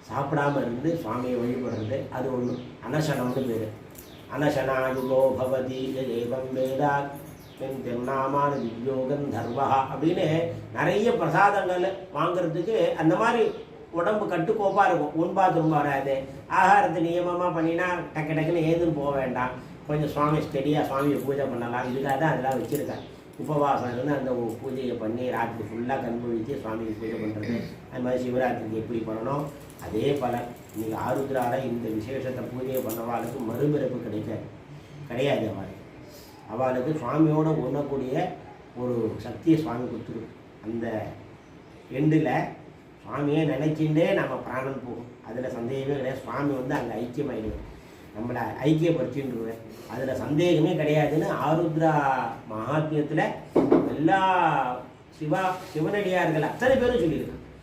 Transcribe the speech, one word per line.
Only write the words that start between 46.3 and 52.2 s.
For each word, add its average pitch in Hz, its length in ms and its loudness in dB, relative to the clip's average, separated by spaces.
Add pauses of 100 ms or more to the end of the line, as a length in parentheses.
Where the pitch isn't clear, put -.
வந்து 131 200 -2
அங்க 117 200 -4
ஐக்கியமாயிடுவார், 110 760 -6 (420)
நம்மளை 120 300 -4 (220)
ஐக்கியப்படுத்தின்றுவார், 135 960 0 (280)
அதுல 127 260 -4
சந்தேகமே 156 580 4
கிடையாதுன்னு 151 540 2 (180)
ஆருத்ரா 160 460 4 (600)